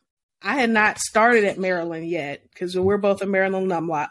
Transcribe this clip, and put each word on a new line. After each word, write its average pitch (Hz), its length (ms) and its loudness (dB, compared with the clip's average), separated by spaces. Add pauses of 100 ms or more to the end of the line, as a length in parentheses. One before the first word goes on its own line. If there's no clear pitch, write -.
(400)
I 202 160 -4
had 240 140 2
not 214 280 2
started 220 460 4
at 185 140 -2
Maryland 170 500 -4
yet 143 340 -6 (120)
'cause 180 220 -8
we're 190 220 2
both 202 240 0
a 190 40 -4
Maryland 190 460 0
alumni, 160 380 -2